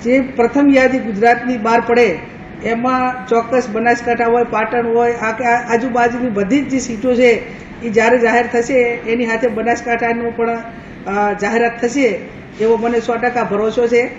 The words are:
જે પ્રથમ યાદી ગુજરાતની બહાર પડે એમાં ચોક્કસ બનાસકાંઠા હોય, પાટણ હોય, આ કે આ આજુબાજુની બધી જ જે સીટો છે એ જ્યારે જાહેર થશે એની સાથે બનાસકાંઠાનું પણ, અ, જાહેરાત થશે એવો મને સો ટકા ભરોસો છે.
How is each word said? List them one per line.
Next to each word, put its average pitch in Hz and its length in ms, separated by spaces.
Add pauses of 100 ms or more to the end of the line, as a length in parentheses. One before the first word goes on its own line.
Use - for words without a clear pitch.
જે 254 180
પ્રથમ 254 540
યાદી 254 240
ગુજરાતની 233 580
બહાર 226 240
પડે 233 380 (440)
એમાં 254 640
ચોક્કસ 233 440
બનાસકાંઠા 233 540
હોય, 240 180
પાટણ 233 440
હોય, 240 260
આ 220 180
કે 226 140
આ 233 280
આજુબાજુની 240 560
બધી 202 320
જ 247 80
જે 262 100
સીટો 240 360
છે 233 260 (420)
એ 233 60
જ્યારે 226 280
જાહેર 233 300
થશે 240 260 (340)
એની 233 180
સાથે 226 220
બનાસકાંઠાનું 233 880
પણ, 233 220 (500)
અ, 202 260
જાહેરાત 226 480
થશે 240 380 (400)
એવો 220 180
મને 233 220
સો 233 160
ટકા 240 280
ભરોસો 214 440
છે. 240 180 (140)